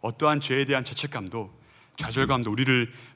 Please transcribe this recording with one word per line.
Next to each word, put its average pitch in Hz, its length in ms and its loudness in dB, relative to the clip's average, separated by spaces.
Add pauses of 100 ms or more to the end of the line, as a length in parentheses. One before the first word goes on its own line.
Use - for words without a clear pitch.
어떠한 147 400 2
죄에 135 240 2
대한 131 200 0
죄책감도 120 680 -8 (440)
좌절감도 123 560 0
우리를 123 400 2 (240)